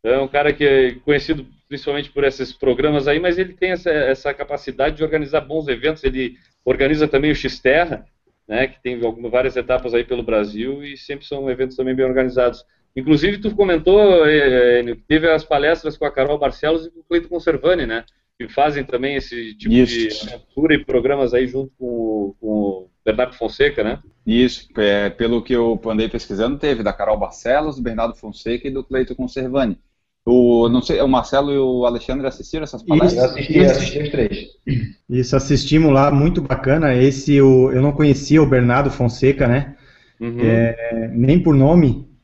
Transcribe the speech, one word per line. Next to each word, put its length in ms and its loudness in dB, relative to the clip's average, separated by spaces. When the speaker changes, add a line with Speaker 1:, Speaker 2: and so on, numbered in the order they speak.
Speaker 1:
Então 120 -2
é 100 0
um 60 -4
cara 240 0
que 120 -2
é 260 4
conhecido 420 -2
principalmente 420 -8
por 120 -4
esses 300 -2
programas 560 0
aí, 100 0
mas 200 0
ele 160 -4
tem 160 -2
essa, 180 -4
essa 460 -2
capacidade 640 -6
de 60 -4
organizar 380 -2
bons 280 -8
eventos, 360 -4
ele 300 -4
organiza 420 0
também 220 0
o 40 2
X-Terra, 680 -2
né, 200 -2
que 160 -14
tem 200 -6
alguma, 280 -6
várias 260 0
etapas 380 -4
aí 100 0
pelo 180 -6
Brasil 640 -4
e 140 -16
sempre 260 -14
são 240 -8
eventos 260 -6
também 200 -4
bem 100 0
organizados. 580 -2
Inclusive, 440 0
tu 180 -6
comentou, 680 4
eh, 540 4
Enio, 160 -6
que 120 -20
teve 220 2
as 140 0
palestras 520 -2
com 80 -6
a 60 -2
Carol 260 -2
Barcelos 480 -2
e 60 -16
com 100 -20
o 40 -20
Cleito 260 -4
Conservani, 560 -2
né, 180 -6
que 100 -12
fazem 360 -2
também 320 -4
esse 380 -10
tipo 180 -4
Speaker 2:
Isso. 540 0
Speaker 1:
de 80 -14
aventura 400 -2
e 100 -4
programas 480 -2
aí 140 0
junto 320 -8
com 80 -10
o, 520 -6
com 100 -12
o 400 -4
Bernardo 320 -4
Fonseca, 480 -2
né? 160 -4
Speaker 2:
Isso, 500 0
é, 320 0
pelo 340 -2
que 120 -4
eu 320 0
andei 220 -2
pesquisando, 500 -6
teve 240 -2
da 100 -2
Carol 260 -2
Barcelos, 580 -2
do 60 -10
Bernardo 320 -4
Fonseca 540 -8
e 20 -8
do 140 -8
Cleito 320 -4
Conservani. 640 -4
O, 440 4
não 120 2
sei, 220 -2
o 60 2
Marcelo 440 0
e 60 0
o 260 0
Alexandre 440 -4
assistiram 340 -10
essas 180 -12
palestras? 320 4
Speaker 3:
Isso, 60 -2
Speaker 4:
Eu 140 4
assisti, 260 0
Speaker 3:
isso. 140 6
Speaker 4:
assisti 300 -2
os 60 -4
três. 380 -4
Speaker 3:
Isso, 240 -2
assistimos 580 2
lá, 200 4
muito 280 2
bacana. 540 0
Esse, 480 4
o, 300 6
eu 100 2
não 80 2
conhecia 500 2
o 60 6
Bernardo 420 2
Fonseca, 600 0
né? 260 -2
Speaker 1:
Uhum. 200 -8
Speaker 3:
É, 720 0
nem 300 4
por 140 4
nome 520 4